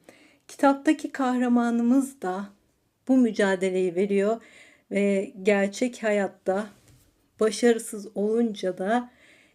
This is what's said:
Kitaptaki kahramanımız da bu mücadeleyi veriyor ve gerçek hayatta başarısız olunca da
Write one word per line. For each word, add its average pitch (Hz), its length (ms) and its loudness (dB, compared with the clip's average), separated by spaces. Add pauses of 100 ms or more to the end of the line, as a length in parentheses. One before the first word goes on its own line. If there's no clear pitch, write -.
(480)
Kitaptaki 285 640 0
kahramanımız 247 1080 0
da 190 260 -6 (600)
bu 262 80 4
mücadeleyi 190 760 2
veriyor 202 480 0 (480)
ve 196 420 0 (100)
gerçek 202 600 0
hayatta 208 640 -2 (760)
başarısız 220 760 -2
olunca 208 600 -2
da 233 320 -2 (440)